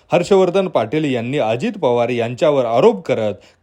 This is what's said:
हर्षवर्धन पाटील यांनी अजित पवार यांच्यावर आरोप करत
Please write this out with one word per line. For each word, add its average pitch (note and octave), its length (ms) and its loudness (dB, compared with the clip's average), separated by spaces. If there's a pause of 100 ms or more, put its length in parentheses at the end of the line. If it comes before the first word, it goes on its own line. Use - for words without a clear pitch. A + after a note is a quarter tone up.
(120)
हर्षवर्धन F#3 560 2
पाटील C#3+ 460 -2
यांनी A#2+ 240 -4
अजित B2 340 -2
पवार A#2+ 380 0
यांच्यावर B2+ 560 0
आरोप F3 400 2
करत A2 280 -2 (300)